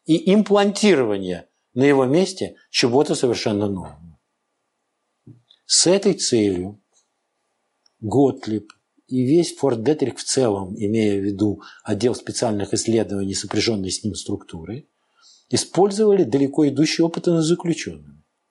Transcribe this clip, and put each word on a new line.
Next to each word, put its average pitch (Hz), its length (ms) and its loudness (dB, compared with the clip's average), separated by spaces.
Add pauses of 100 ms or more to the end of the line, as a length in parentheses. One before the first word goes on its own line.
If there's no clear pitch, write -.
и 170 280 2
имплантирование 190 1160 2 (240)
на 123 120 2
его 139 200 6
месте 156 520 -2 (140)
чего-то 151 440 2
совершенно 110 540 0
нового". 82 500 -10 (1500)
С - 200 2
этой 175 280 2
целью 101 640 0 (1200)
Готлиб 110 640 0 (380)
и 127 160 -2
весь 160 320 2
Форт 120 260 0
Детрик 143 360 -2
в - 60 -12
целом, 98 520 -2
имея 107 420 0
в 98 60 -4
виду 101 380 -2 (200)
отдел 110 320 -2
специальных 104 600 -4
исследований, 101 600 -2
сопряженный 101 560 -2
с - 140 -8
ним 101 100 -4
структуры, 98 720 -12 (640)
использовали 196 760 2
далеко 139 440 0
идущие 160 380 0
опыты 170 240 -2
над 165 140 2
заключенными. 85 800 -4 (280)